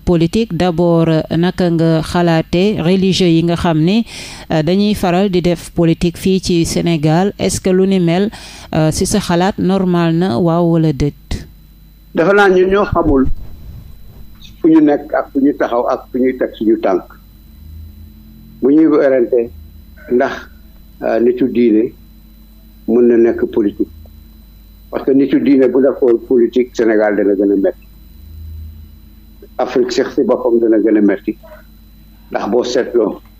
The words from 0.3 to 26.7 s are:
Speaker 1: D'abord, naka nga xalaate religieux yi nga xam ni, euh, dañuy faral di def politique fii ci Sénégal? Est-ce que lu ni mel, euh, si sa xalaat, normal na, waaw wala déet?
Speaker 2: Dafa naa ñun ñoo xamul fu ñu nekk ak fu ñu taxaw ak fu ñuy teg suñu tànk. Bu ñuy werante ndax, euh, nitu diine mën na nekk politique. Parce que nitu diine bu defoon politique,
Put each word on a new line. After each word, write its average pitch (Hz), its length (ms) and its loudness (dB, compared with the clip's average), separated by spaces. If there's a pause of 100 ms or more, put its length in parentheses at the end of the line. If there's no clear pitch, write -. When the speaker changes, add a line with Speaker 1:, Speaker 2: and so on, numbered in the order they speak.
Speaker 1:
D'abord, 170 520 2 (220)
naka 175 400 0
nga 165 320 2
xalaate 175 800 0
religieux 185 480 2
yi 165 140 2
nga 170 120 0
xam 165 260 0
ni, 208 220 2 (460)
euh, 160 120 0
dañuy 196 320 0
faral 190 360 0
di 180 120 0
def 170 280 -2
politique 170 480 0
fii 190 220 0
ci 170 240 0
Sénégal? 170 760 0
Est-ce 185 220 -4
que 190 100 -2
lu 185 160 2
ni 190 140 0
mel, 180 300 0 (440)
euh, 156 160 2
si 185 160 -2
sa 214 140 -2
xalaat, 180 380 0
normal 180 560 0
na, 190 240 -2
waaw 175 340 0
wala 156 200 2
déet? - 540 -6 (680)
Speaker 2:
Dafa 165 180 2
naa 202 160 4
ñun 185 220 4
ñoo 196 140 2
xamul 147 420 2 (1300)
fu 165 80 2
ñu 160 120 6
nekk 147 340 0
ak 131 180 -4
fu 139 80 -2
ñu 143 180 2
taxaw 120 320 -2
ak - 200 -6
fu 131 80 -6
ñuy 131 200 0
teg 120 160 -4
suñu 110 260 0
tànk. 95 220 -2 (1600)
Bu 127 80 2
ñuy 156 160 6
werante 131 640 2 (600)
ndax, 127 220 0 (680)
euh, 113 180 -2
nitu 123 280 0
diine 113 440 0 (920)
mën 120 220 2
na 113 80 4
nekk 117 340 2
politique. 104 380 -2 (1040)
Parce 123 160 -8
que 139 60 2
nitu 135 280 2
diine 131 280 4
bu 127 140 0
defoon 123 360 2 (100)
politique, 120 480 2